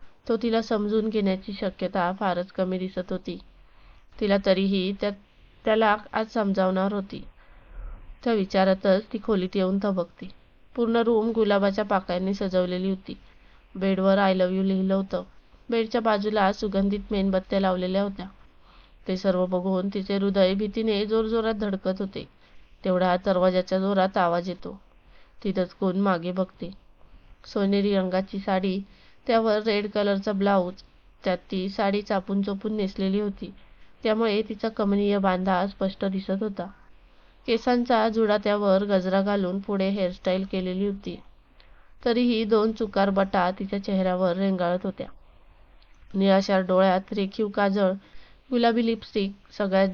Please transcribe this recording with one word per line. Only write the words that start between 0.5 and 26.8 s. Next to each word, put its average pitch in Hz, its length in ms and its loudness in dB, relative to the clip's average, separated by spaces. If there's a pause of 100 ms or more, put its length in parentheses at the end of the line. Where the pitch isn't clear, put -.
समजून 214 460 0
घेण्याची 196 440 0
शक्यता 185 680 -2
फारच 180 320 -2
कमी 185 260 -2
दिसत 185 340 -6
होती. 185 260 -8 (840)
तिला 202 160 2 (100)
तरीही 190 540 2
त्या, 208 100 -2 (540)
त्याला 220 320 4 (160)
आज 220 220 -4
समजावणार 196 580 2
होती. 196 320 -8 (1000)
त्या 233 80 0
विचारातच 190 800 2
ती 226 120 -4
खोलीत 190 320 0
येऊन 190 260 0
थबकते. 185 460 -4 (460)
पूर्ण 233 220 0
रूम 226 340 2
गुलाबाच्या 202 540 2
पाकळ्यांनी 190 500 -2
सजवलेली 185 560 -2
होती. 190 240 -8 (600)
बेडवर 190 440 2
"I 196 160 4
love 185 180 2
you" 190 120 0
लिहिलं 190 300 0
होतं. 190 280 -2 (480)
बेडच्या 226 300 -2
बाजूला 208 520 2
सुगंधित 202 480 0 (100)
मेणबत्त्या 196 500 0
लावलेल्या 185 420 0
होत्या. 196 240 -6 (800)
ते 185 80 -2
सर्व 185 300 2
बघून 185 420 0
तिचे 196 280 -4
हृदय 196 380 2
भीतीने 208 520 -2
जोरजोरात 220 480 0
धडकत 196 460 -4
होते. 196 240 -8 (600)
तेवढ्या 180 400 2
दरवाजाच्या 185 540 2
जोरात 196 380 0
आवाज 175 320 0
येतो. 175 300 -10 (680)
ती 196 80 -2
दचकून 190 480 -2
मागे 180 320 0
बघते. 185 380 -4 (760)